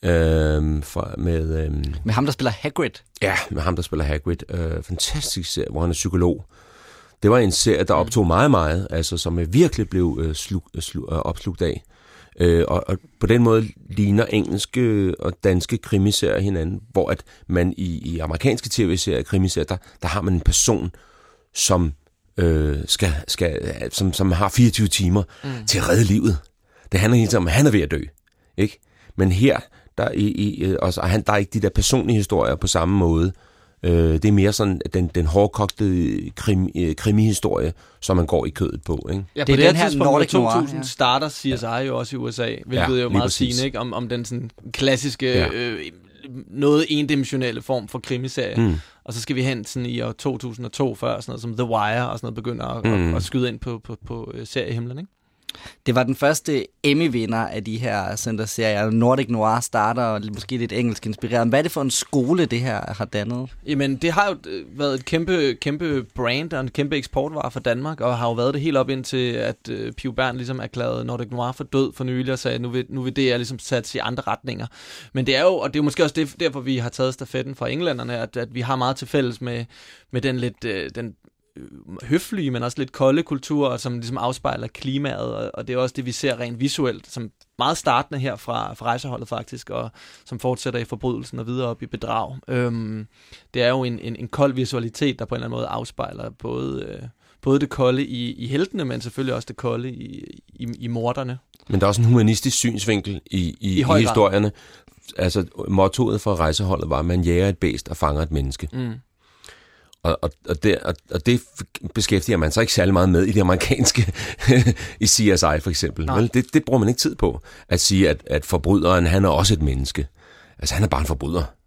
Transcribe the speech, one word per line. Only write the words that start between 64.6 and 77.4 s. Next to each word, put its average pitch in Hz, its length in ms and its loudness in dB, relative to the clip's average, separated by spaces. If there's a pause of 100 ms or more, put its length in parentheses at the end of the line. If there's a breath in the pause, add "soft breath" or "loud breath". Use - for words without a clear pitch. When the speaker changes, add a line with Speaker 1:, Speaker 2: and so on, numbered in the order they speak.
Speaker 3:
været 143 160 0
et 127 100 -6
kæmpe, 165 560 0
kæmpe 147 440 -4 (100)
brand 131 380 -4
og 143 80 -4
en 131 100 -6
kæmpe 147 260 -2
eksportvare 143 540 -4
for 127 100 -8
Danmark, 127 400 -2
og 120 180 0
har 120 80 -2
jo 117 60 0
været 120 220 0
det 143 80 -4
helt 151 140 0
op 131 120 2
indtil, 131 440 -2
at, 117 240 -4 (140)
øh, 113 220 -6
Pio 127 200 -8
Bern 123 240 -2
ligesom 127 240 -6
erklærede 120 440 -4
Nordic 120 260 -6
Noir 123 220 -4
for 143 120 -10
død 135 300 0
for 131 100 -6
nylig, 127 280 -2
og 127 60 -4
sagde, 123 200 -4
"Nu 120 100 -6
vil, 123 200 -4
nu 131 140 -8
vil 127 100 -4
D 127 60 -6
R 127 180 2
ligesom 120 220 -6
satse - 400 -4
i - 20 -4
andre 127 260 -4
retninger." 113 400 -6 (460 loud breath)
Men 131 140 -2
det 131 100 4
er 139 60 4
jo, 185 120 6
og 131 140 -2
det - 80 -4
er 151 40 2
jo 147 40 2
måske 147 200 2
også 147 120 -2
det, 151 240 -2
derfor, 143 200 -2
vi 131 160 -2
har 120 120 -2
taget 131 260 -2
stafetten 131 400 -6